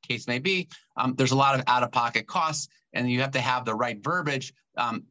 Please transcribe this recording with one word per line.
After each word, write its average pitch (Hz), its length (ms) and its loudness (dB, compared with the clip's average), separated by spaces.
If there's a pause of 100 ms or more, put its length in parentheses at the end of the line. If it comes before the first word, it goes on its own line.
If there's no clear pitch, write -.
case 120 200 -6
may 123 100 0
be, 185 300 0 (280)
um, 127 200 0
there's 127 160 4
a 135 40 4
lot 139 200 6
of 131 100 0
out-of-pocket 120 600 2
costs, 160 400 -2 (260)
and 123 160 -2
you 123 100 2
have 135 120 -2
to 135 80 0
have 127 260 -2
the 113 80 -2
right 110 300 -4
verbiage, 147 500 -2 (240)
um, 117 340 -2